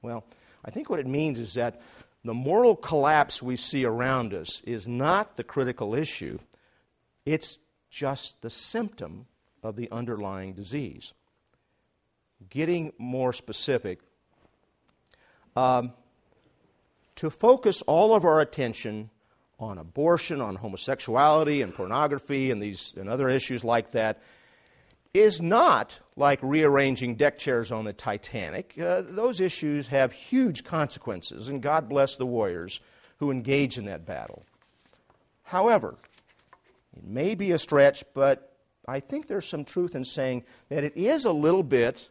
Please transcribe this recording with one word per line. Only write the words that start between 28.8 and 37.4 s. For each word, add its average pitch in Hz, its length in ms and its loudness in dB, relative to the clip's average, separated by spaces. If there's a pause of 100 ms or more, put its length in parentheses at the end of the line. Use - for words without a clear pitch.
those 202 380 -2
issues 147 480 -2
have 131 220 2
huge 247 540 0
consequences, 120 840 -6
and 139 140 -8
God 147 260 0
bless 139 280 2
the 127 100 -4
warriors 95 540 -4 (380)
who 147 120 -2
engage 131 480 0
in 107 60 -10
that 85 220 -10
battle. 64 360 -12 (1000)
However, 185 520 2 (1000)
it - 80 -20
may 147 300 -4
be 185 180 -2